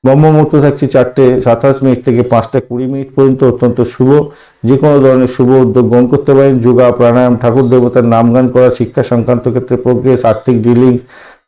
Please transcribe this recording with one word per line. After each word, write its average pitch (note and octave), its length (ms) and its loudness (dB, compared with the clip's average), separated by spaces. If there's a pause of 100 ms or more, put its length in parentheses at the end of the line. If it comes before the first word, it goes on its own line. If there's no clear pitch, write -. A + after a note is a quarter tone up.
ব্রহ্ম D3 260 2
মুহূর্ত D3+ 260 0
থাকছে C#3+ 300 0
চারটে B2+ 540 0
সাতাশ C3+ 420 -2
মিনিট B2+ 220 -2
থেকে B2 180 -2
পাঁচটা A#2+ 380 -2
কুড়ি B2 260 -8
মিনিট C3+ 280 -10
পর্যন্ত, C3+ 300 0
অত্যন্ত A#2+ 360 -2
শুভ। C3+ 440 0 (400)
যে B2+ 120 2
কোনো C#3+ 220 2
ধরনের C3 280 2
শুভ B2+ 240 -2 (100)
উদ্যোগ A#2+ 280 0
গ্রহণ B2 180 2
করতে C#3 280 -2
পারেন। C3+ 240 2
যোগা, B2 340 2
প্রাণায়াম, A#2+ 440 0
ঠাকুর A#2+ 320 0
দেবতার B2 360 0
নাম A#2 300 2
গান B2+ 140 0
করা, B2+ 220 2
শিক্ষা B2 320 -4
সংক্রান্ত A#2+ 460 -2
ক্ষেত্রে B2 280 -4
প্রোগ্রেস, B2 480 -2
আর্থিক A2+ 380 -2
ডিলিংস, A#2+ 380 2 (480)